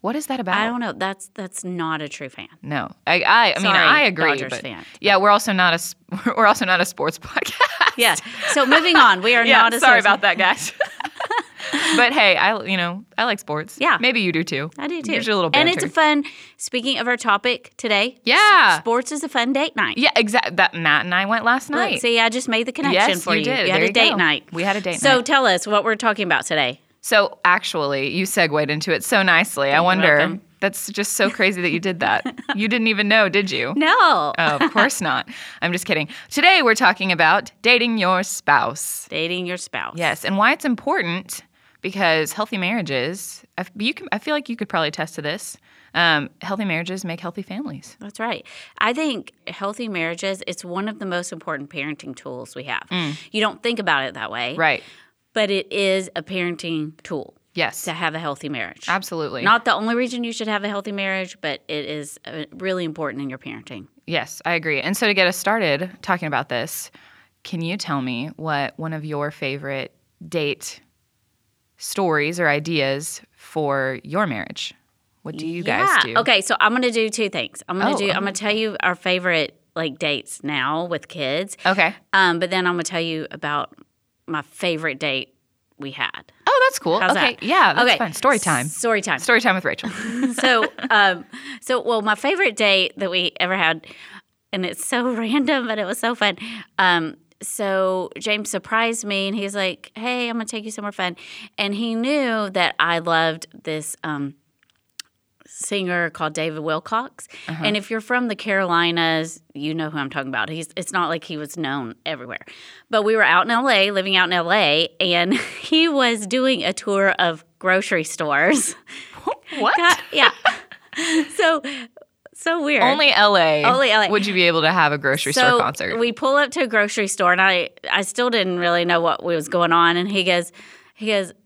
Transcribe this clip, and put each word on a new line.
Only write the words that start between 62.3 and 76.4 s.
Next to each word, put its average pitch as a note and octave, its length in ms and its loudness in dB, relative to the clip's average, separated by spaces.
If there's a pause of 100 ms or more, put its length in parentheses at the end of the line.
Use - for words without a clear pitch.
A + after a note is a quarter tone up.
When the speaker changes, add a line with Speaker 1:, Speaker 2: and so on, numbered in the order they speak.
Speaker 2:
really F#3 320 -4
important D3+ 380 -8
in C3+ 60 -8
your C3 100 -12
parenting. A2+ 480 -16 (200)
Speaker 1:
Yes, D#3+ 380 -6
I E3+ 80 -2
agree. D#3 260 -2
And F#3 160 -4
so A#3+ 120 -2
to G3+ 60 2
get F#3 140 4
us F#3 80 0
started F#3 540 -2 (120)
talking F3+ 260 -4
about C#3 200 -2
this, - 440 -6 (520)
can F3 180 -8
you E3+ 140 -4
tell D3+ 260 -4
me B2+ 360 -6
what D3 420 -4
one D#3+ 140 -6
of D3+ 100 -8
your D3+ 280 -6
favorite C#3 640 -8 (360)
date D3+ 500 -6 (1000)
stories E3 600 -2
or E3+ 80 0
ideas D3 760 -2 (140)
for C#3 680 -4
your F3+ 240 -2
marriage? - 460 -8 (500)
What D#3 140 -12
do D#4 80 -10
you E3+ 180 -6
guys - 260 0 (160)
Speaker 2:
Yeah. A2+ 80 -8
Speaker 1:
do? C3 80 2
Speaker 2:
Okay, A#3 200 4